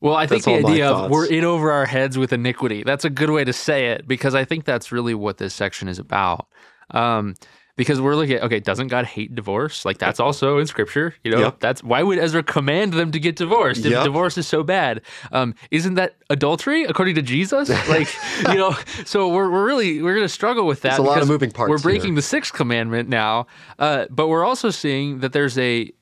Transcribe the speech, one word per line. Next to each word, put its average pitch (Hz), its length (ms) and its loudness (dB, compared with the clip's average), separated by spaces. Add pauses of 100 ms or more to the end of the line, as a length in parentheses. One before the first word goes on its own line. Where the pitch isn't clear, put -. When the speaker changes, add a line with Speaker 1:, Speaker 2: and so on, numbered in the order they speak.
Speaker 1:
Well, 147 140 2
I 156 100 2
think - 180 0
Speaker 2:
that's - 20 -2
Speaker 1:
the 131 100 4
Speaker 2:
all 147 60 4
my - 100 4
Speaker 1:
idea 160 180 4
of 135 80 2
Speaker 2:
thoughts. - 140 -2
Speaker 1:
"we're 156 160 4
in 165 160 0
over 165 280 2
our 143 140 2
heads 131 320 -2
with 131 160 0
iniquity," 120 480 -2
that's 139 240 -2
a 160 60 -2
good 143 180 0
way 151 140 2
to 127 100 0
say 135 380 0
it, - 160 -6
because 127 260 0
I 135 120 2
think 165 200 -4
that's 120 260 -4
really 120 220 -2
what 104 240 -4
this 98 160 -6
section 101 340 -4
is 90 120 -6
about. 95 480 -2 (420)
Um, 113 460 0 (420)
because 131 220 0
we're 139 160 2
looking 147 200 0
at, - 80 -2
okay, 113 180 0
doesn't 107 260 -2
God 123 180 0
hate 107 300 -10
divorce? 110 480 -4
Like, 98 140 -2
that's - 240 -2
also 139 380 2
in 156 80 0
Scripture, 151 460 -2 (120)
you 117 60 -2
know? 110 80 4
Speaker 2:
Yep. 127 200 2
Speaker 1:
That's, 123 240 -2
why 123 200 2
would 190 160 2
Ezra 160 220 0
command 156 520 0
them 165 180 0
to 156 80 -2
get 160 160 -2
divorced 165 480 0
if 117 80 2
Speaker 2:
Yep. 123 140 2
Speaker 1:
divorce 165 320 0
is 170 100 -4
so 160 160 0
bad? 151 380 0 (320)
Um, 127 220 0 (160)
isn't 170 240 0
that 185 200 0 (140)
adultery 160 560 0
according 185 300 0
to 160 60 0
Jesus? 190 480 0
Speaker 2:
<laughs> - 200 0
Speaker 1:
Like, 156 180 2 (400)
you 233 80 4
know, 190 180 2 (300)
so 196 240 0
we're, 185 240 2
we're 190 140 2
really, 214 360 0
we're 165 140 0
gonna 208 140 0
struggle 220 360 0
with 143 180 0
that 135 60 2
Speaker 2:
There's 135 100 2
a - 20 6
lot 139 120 4
of - 20 4
Speaker 1:
because 147 140 4
Speaker 2:
moving 143 220 2
parts 117 180 0
Speaker 1:
we're 151 100 2
breaking 185 320 2
Speaker 2:
here. 160 60 0
Speaker 1:
the 143 40 2
sixth - 320 -2
commandment 117 560 0
now, 113 380 0 (320)
uh, 139 300 0
but 151 200 0
we're 165 160 2
also 240 240 0
seeing 143 500 -4
that 127 140 -4
there's 139 240 0
a, 120 340 0 (100)